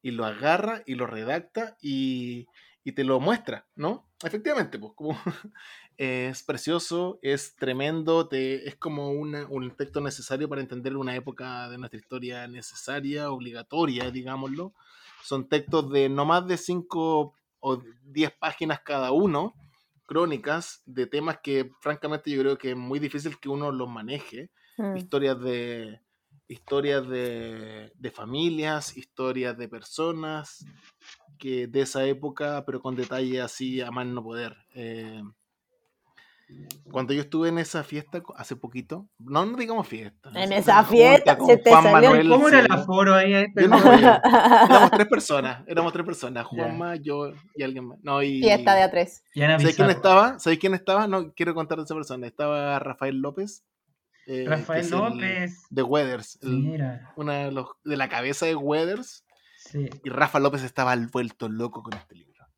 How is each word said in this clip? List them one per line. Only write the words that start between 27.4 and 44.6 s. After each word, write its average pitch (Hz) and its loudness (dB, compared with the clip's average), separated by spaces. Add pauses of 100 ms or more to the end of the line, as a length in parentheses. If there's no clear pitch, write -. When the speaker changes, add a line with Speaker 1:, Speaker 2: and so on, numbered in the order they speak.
Speaker 1:
de 123 -12
familias, 151 -6
historias 127 -6
de 117 -14
personas 156 -10 (720)
que 127 -6
de 135 -2
esa 135 -4
época, 139 -6
pero 127 -8
con 127 -8
detalle 127 -6
así 127 -8
a 123 -10
más 123 -8
no 120 -8
poder. 117 -12 (160)
Eh, 113 -14 (1700)
cuando 127 -4
yo 147 -2
estuve 160 -2
en 170 -2
esa 156 -6
fiesta 151 -10
co-, - -20
hace - -12
poquito, 127 -12 (120)
no, 143 0
no 233 -6
digamos 226 -4
fiesta, 110 -16
Speaker 2:
En 190 -4
Speaker 1:
esa 196 0
Speaker 2:
esa 202 6
Speaker 1:
junta - 0
Speaker 2:
fiesta 240 8
Speaker 1:
con 262 0
Speaker 2:
se 240 10
te 233 4
Speaker 1:
Juan 214 12
Speaker 2:
salió - 8
el - 10 (140)
Speaker 1:
Manuel 165 4
Speaker 3:
¿Cómo 277 8
era 277 10
el 240 8
Speaker 1:
Silva. 196 2
Speaker 3:
aforo 190 4
ahí? 190 6
Ahí 202 4 (100)
Speaker 1:
Yo 190 6
no 220 8
Speaker 3:
perdón. 240 10
Speaker 1:
fui. 226 8
Speaker 2:
<laughs> 233 8